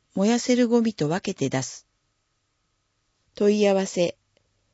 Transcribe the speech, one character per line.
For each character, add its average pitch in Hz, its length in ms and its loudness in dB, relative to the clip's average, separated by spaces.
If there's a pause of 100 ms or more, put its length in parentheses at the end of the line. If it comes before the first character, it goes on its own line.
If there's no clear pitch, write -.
(140)
燃 196 140 0
や 240 100 2
せ 247 160 0
る 240 140 2
ゴ 233 140 0
ミ 220 100 -2
と 147 160 -4
分 175 120 -2
け 196 120 -8
て 139 160 -4
出 131 140 -4
す。 - 240 -14 (1500)
問 208 240 2
い 208 80 4
合 202 60 4
わ 190 140 0
せ、 - 320 -2 (560)